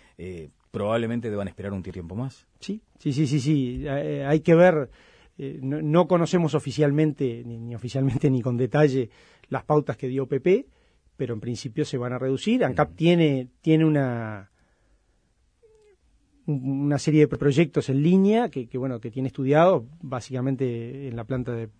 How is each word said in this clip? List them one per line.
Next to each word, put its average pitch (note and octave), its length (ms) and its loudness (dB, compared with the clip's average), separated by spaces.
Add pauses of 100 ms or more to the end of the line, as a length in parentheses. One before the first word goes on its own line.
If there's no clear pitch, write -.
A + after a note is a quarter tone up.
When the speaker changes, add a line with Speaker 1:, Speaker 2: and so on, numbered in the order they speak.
(180)
Speaker 1:
eh, E2+ 320 -14 (200)
probablemente A2+ 600 -4
deban G2+ 180 -4
esperar G2 240 -10
un F#2+ 100 -6
tiempo F2 340 -12
más. B2+ 300 -10 (140)
Speaker 2:
Sí, G#3 220 -10 (160)
sí, C#3+ 160 -4
sí, D3 120 0
sí, C#3 140 0
sí. B2+ 460 0
Eh, C#3+ 400 -4
hay D#3 140 2
que E3 140 4
ver, E3 360 6 (480)
eh, C3+ 240 -10
no, C#3+ 180 -4
no D#3 260 4
conocemos E3+ 480 2
oficialmente, C#3+ 920 0
ni, A#2 120 -12
ni A#2+ 160 -10
oficialmente C3 560 0
ni B2+ 120 2
con A#2+ 160 -2
detalle, C3 500 2 (420)
las C3+ 140 -4
pautas D3+ 340 0
que C3+ 100 -6
dio C3 180 -4
P C3+ 140 -2
P, G3+ 260 2 (520)
pero A#2 160 -6
en G#2+ 60 -8
principio A#2+ 440 -6
se C#3 140 -4
van B2 160 -4
a B2 40 -6
reducir. C3+ 460 0
ancap C3 240 0
Speaker 1:
Ujú. - 80 -20
Speaker 2:
tiene, D#3+ 520 4 (120)
tiene D#3 240 4
una, A#2+ 640 -2 (2000)
un-, C#3 400 -4
una C#3+ 120 0
serie D3+ 280 4
de - 20 4
proyectos D3 600 0
en C3+ 120 2
línea F#3+ 460 4
que, B2+ 180 -8
que, B2+ 120 -10
bueno, B2+ 220 -4
que A2+ 100 -10
tiene C3 180 -4
estudiado, C#3+ 580 2 (140)
básicamente B2+ 1080 -6
en A#2 80 -10
la A#2 80 -10
planta B2 280 -6
de, A2+ 160 -8 (100)